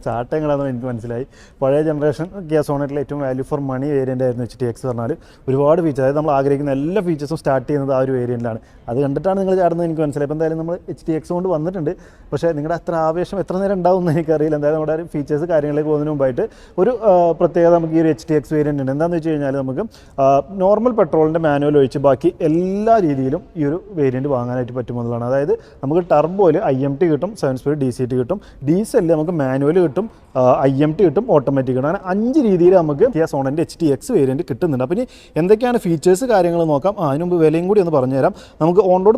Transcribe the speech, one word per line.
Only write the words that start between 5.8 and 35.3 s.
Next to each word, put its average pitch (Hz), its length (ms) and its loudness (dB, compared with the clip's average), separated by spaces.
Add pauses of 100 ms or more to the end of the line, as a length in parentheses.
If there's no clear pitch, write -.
ഫീച്ചർ, 135 160 -2
അതായത് 139 160 2
നമ്മൾ 151 180 0
ആഗ്രഹിക്കുന്ന 139 400 0
എല്ലാ 175 300 -2
ഫീച്ചേഴ്സും 151 340 -4
സ്റ്റാർട്ട് 131 280 -2
ചെയ്യുന്നത് 139 280 -2
ആ - 80 2
ഒരു 131 140 -2
വേരിയന്റിലാണ്. 120 420 -4 (280)
അത് 120 160 -4
കണ്ടിട്ടാണ് 151 360 -2
നിങ്ങൾ 185 200 0
ചാടുന്നത് 170 280 0
എനിക്ക് 160 160 -2
മനസ്സിലായി. 143 240 -4
അപ്പോൾ 151 100 -4
എന്തായാലും 160 240 -2
നമ്മൾ 170 140 -6 (160)
എച്ച് - 160 -20
ഡി 160 100 0
എക്സ് 151 160 -10
കൊണ്ട് 180 200 -4
വന്നിട്ടുണ്ട്. 160 360 -4 (400)
പക്ഷേ 156 160 -2 (120)
നിങ്ങളുടെ 160 200 -4
അത്ര 170 160 -6 (140)
ആവേശം 175 340 -4
എത്ര 185 200 -6
നേരം 196 160 0
ഉണ്ടാവും 180 240 2
എന്ന് 165 140 2
എനിക്കറിയില്ല. 156 440 0
എന്തായാലും 151 180 0
നമ്മുടെ 156 200 -2
ഒരു 175 60 -10 (100)
ഫീച്ചേഴ്സ് 151 380 -4
കാര്യങ്ങളിലേക്ക് 151 380 0
പോകുന്നതിന് 151 240 -2
മുമ്പായിട്ട് 139 300 0 (380)
ഒരു, 240 100 2 (180)
ആ, - 20 8 (300)
പ്രത്യേകത 170 360 4
നമുക്ക് 160 200 -2
ഈ - 60 4
ഒരു 160 100 4
എച്ച് - 160 -18
ഡി 151 80 4
എക്സ് 143 180 -8
വേരിയന്റ് 147 260 0
ഉണ്ട്. 131 120 -2
എന്താണെന്ന് 170 240 0
വെച്ച് 156 160 -4
കഴിഞ്ഞാൽ 139 280 -2
നമുക്ക്, 131 220 -4 (380)
ആ, - 20 6 (380)
നോർമൽ 214 360 2
പെട്രോളിൻ്റെ 160 460 2
മാനുവൽ 147 340 2
ഒഴിച്ച് 139 260 2
ബാക്കി 139 240 2 (180)
എല്ലാ 190 480 2 (100)
രീതിയിലും 139 360 0 (180)
ഈ - 100 0
ഒരു 151 80 -2 (220)
വേരിയന്റ് 135 340 0
വാങ്ങാനായിട്ട് 123 440 -4
പറ്റുമെന്നുള്ളതാണ്. 120 520 -6
അതായത് 139 240 0 (300)
നമുക്ക് 156 180 0 (100)
ടർബോയിൽ 165 460 4 (140)
ഐ 135 40 2 (140)
എം 139 120 -4
ടി 185 100 2
കിട്ടും, 156 200 -2 (100)
സെവൻ 135 200 -2
സ്പീഡ് 147 220 -2
ഡി 131 140 0
സി 131 140 -4
ടി 127 80 -2
കിട്ടും, 127 200 -2 (300)
ഡീസലിൽ 190 460 2
നമുക്ക് 156 180 -2 (100)
മാനുവൽ 139 420 0
കിട്ടും, 156 220 -2 (320)
ആ, - 20 4 (280)
ഐ 139 40 0 (140)
എം 156 100 0
ടി 214 100 2
കിട്ടും, 175 180 0 (100)
ഓട്ടോമാറ്റിക് 135 420 2
കിട്ടും. 131 120 -2
അങ്ങനെ 196 140 -4 (100)
അഞ്ച് 240 340 0
രീതിയിൽ 185 340 4
നമുക്ക് 151 240 2 (100)
Kia 160 160 2
Sonet-ൻ്റെ 143 340 -2
എച്ച് - 160 -14
ടി 165 120 2
എക്സ് - 240 -6
വേരിയന്റ് 135 320 0
കിട്ടുന്നുണ്ട്. 139 360 -2
അപ്പോൾ 165 120 -2
ഇനി 254 80 -2 (340)